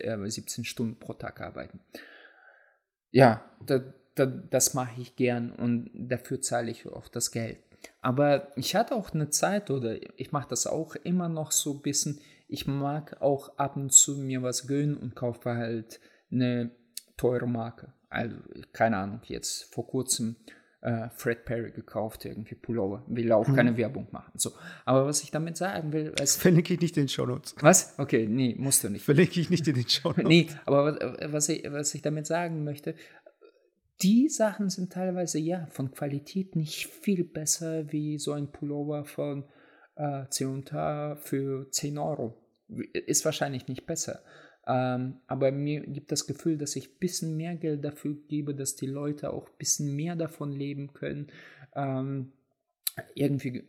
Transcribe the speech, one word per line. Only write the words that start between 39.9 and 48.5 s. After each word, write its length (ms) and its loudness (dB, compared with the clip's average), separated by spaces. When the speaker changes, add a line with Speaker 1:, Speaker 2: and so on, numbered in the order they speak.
Speaker 1:
äh, 340 -4
C 160 -2
und 280 -6
A 420 -4
für 560 -4
zehn 260 -2
Euro. 400 -4
Ist 580 -2
wahrscheinlich 420 -2
nicht 200 -8
besser. 340 -6
Ähm, 500 0
aber 240 2
mir 300 -2
gibt 320 -10
das 120 -2
Gefühl, 320 -2
dass 200 -6
ich 100 -8
ein 120 -20
bisschen 360 -2
mehr 200 -4
Geld 280 -2
dafür 320 -6
gebe, 260 -2